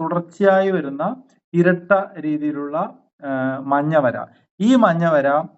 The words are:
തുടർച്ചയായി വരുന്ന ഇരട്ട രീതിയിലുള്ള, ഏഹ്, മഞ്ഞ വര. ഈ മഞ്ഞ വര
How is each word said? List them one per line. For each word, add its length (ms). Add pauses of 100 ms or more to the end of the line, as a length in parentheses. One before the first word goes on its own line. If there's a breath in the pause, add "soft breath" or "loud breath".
തുടർച്ചയായി 720
വരുന്ന 460 (380 soft breath)
ഇരട്ട 680
രീതിയിലുള്ള, 760 (300)
ഏഹ്, 360
മഞ്ഞ 380
വര. 280 (340 soft breath)
ഈ 140
മഞ്ഞ 340
വര 360 (140)